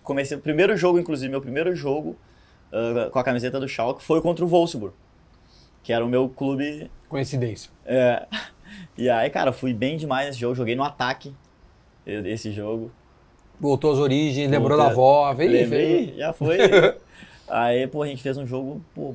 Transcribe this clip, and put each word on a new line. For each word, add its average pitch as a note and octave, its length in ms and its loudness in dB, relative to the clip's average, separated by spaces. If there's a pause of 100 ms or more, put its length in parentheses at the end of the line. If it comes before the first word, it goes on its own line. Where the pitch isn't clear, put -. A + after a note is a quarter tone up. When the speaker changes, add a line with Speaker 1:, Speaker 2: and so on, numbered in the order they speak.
Speaker 1:
comecei C#3 340 -4
o - 40 -10
primeiro F3 340 2
jogo, F3 240 4
inclusive, C3+ 320 -4
meu C3+ 100 -4
primeiro C#3+ 340 -4
jogo, D3+ 420 -6 (560)
ah, A#2 360 -2
com - 100 -2
a B2 40 -2
camiseta B2 360 -2
do C3+ 100 -6
Schalke B2 340 -4
foi D#3+ 180 2
contra E3 220 0
o F3+ 40 0
Wolfsburg, E3 460 0 (880)
que - 120 -2
era A#2 100 2
o A#2+ 60 -2
meu B2+ 180 2
clube. C#3 640 -6 (160)
Speaker 2:
Coincidência. B2+ 600 -4 (160)
Speaker 1:
É. B2 440 2
<laughs> - 240 -10 (440)
E B2 120 -2
aí, A#2 200 2
cara, C#3 240 0
fui C3 180 -4
bem B2+ 260 -4
demais C#3+ 300 -4
nesse C3+ 120 -10
jogo, A#2+ 160 -2
joguei A#2+ 200 -4
no C3+ 80 -2
ataque, C3+ 500 -6 (720)
e-, G2+ 240 -8
esse G#2+ 200 -8
jogo. A2 400 -8 (680)
Speaker 2:
Voltou C#3+ 340 2
às C3+ 60 2
origens, C#3+ 500 2
lembrou C3+ 280 2
Speaker 1:
Voltei. D3 100 6
Speaker 2:
da C3 40 4
avó, C#3 420 6
veio, D#3+ 180 2
Speaker 1:
Lembrei, E3 560 2
Speaker 2:
veio. - 100 -12
Speaker 1:
já D#3+ 160 -4
foi. D#3+ 240 0 (480)
Speaker 2:
<laughs> - 420 -20
Speaker 1:
Aí, A#2+ 400 0
pô, D3 140 -6
a D3 60 -4
gente C3+ 160 -12
fez C3+ 120 -4
um C3+ 120 -8
jogo, C3+ 360 -8 (120)
pô, D3 200 -10